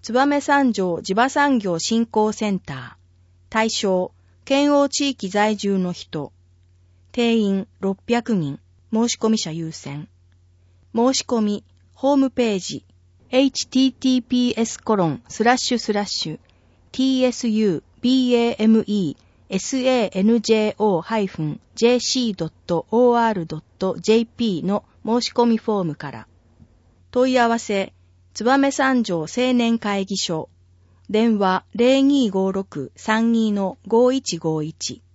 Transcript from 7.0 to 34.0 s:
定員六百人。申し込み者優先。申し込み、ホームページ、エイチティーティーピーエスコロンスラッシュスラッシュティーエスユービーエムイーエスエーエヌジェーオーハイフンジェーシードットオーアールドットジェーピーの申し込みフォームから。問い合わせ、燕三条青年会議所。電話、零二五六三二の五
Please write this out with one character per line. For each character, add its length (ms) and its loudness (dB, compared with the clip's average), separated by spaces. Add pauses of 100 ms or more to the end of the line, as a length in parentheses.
定 240 2
員 300 0 (120)
六 260 -2
百 300 0
人。 240 -2 (300)
申 200 0
し 80 -6
込 100 -2
み 100 2
者 140 -6
優 220 -8
先。 340 -12 (880)
申 180 2
し 140 -4
込 140 0
み、 240 -2 (280)
ホ 200 0
ー 20 4
ム 160 2
ペ 240 0
ー 40 -2
ジ、 260 -12 (460)
エ 120 4
イ 80 2
チ 160 -8
テ 120 0
ィ 100 4
ー 40 -6
テ 140 -4
ィ 120 2
ー 40 -6
ピ 280 0
ー 100 -6
エ 20 2
ス 180 -8
コ 140 0
ロ 140 2
ン 180 -6
ス 160 -6
ラ 120 4
ッ 20 -6
シ 180 -2
ュ 20 -4
ス 140 -6
ラ 140 -2
ッ 20 -14
シ 240 -8
ュ 80 -12 (540)
テ 100 -2
ィ 160 0
ー 60 4
エ 80 2
ス 160 -4
ユ 340 0 (160)
ー 20 -16
ビ 300 2
ー 260 2
エ 80 0
ム 220 6
イ 320 -2
ー 340 -18
エ 60 -2
ス 200 -4
エ 260 2
ー 120 -6
エ 60 0
ヌ 160 4
ジ 140 0
ェ 160 2
ー 80 -8
オ 220 0
ー 20 -4
ハ 180 -4
イ 80 -2
フ 160 -8
ン 160 -6 (160)
ジ 120 2
ェ 100 4
ー 20 0
シ 300 -2
ー 60 -6
ド 100 -6
ッ 80 -12 (120)
ト 260 -2
オ 220 4
ー 140 2
ア 20 2
ー 40 -2
ル 120 -4
ド 120 -10
ッ 60 -14 (140)
ト 220 -4
ジ 140 2
ェ 80 6
ー 40 -2
ピ 360 -4
ー 40 -8
の 200 -2 (200)
申 160 0
し 120 -8
込 140 2
み 100 2
フ 220 -4
ォ 20 -2
ー 20 -4
ム 120 -6
か 160 -12
ら。 160 -18 (840)
問 180 2
い 80 2
合 120 4
わ 100 0
せ、 320 -4 (440)
燕 360 2
三 320 0
条 160 -4
青 340 -2
年 260 2
会 260 -4
議 100 -6
所。 320 -6 (640)
電 300 2
話、 260 0 (100)
零 320 4
二 220 2
五 240 -2
六 420 -8
三 380 0
二 180 2
の 340 -4
五 280 4